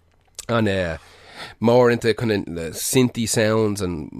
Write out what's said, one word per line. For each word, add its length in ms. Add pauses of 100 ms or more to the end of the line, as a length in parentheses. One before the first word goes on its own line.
(480)
and, 200
uh, 300 (600)
more 320
into 240
kinda, 220
uh, 340
synthy 580
sounds 520
and 400